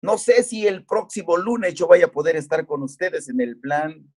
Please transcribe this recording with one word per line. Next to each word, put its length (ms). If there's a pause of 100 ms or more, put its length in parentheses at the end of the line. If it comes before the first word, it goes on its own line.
No 160
sé 240
si 240
el 180
próximo 520
lunes 380
yo 120
vaya 200
a 60
poder 240
estar 300
con 160
ustedes 460
en 120
el 180
plan 600